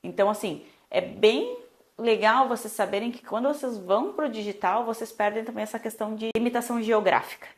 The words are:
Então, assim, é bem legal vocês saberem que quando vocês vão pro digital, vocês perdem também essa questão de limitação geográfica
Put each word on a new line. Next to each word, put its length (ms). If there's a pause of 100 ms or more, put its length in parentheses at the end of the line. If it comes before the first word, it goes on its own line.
Então, 260
assim, 380 (240)
é 100
bem 580 (380)
legal 520
vocês 240
saberem 380
que 140
quando 240
vocês 300
vão 340
pro 160
digital, 560
vocês 280
perdem 320
também 180
essa 160
questão 360
de 200
limitação 480
geográfica 640 (120)